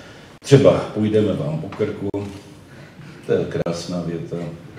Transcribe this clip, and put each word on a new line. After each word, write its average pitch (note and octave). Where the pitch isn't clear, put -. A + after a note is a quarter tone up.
třeba: C3
"Půjdeme G#2+
vám D#2
po F#2+
krku." G2+
To -
je -
krásná E2+
věta. E2+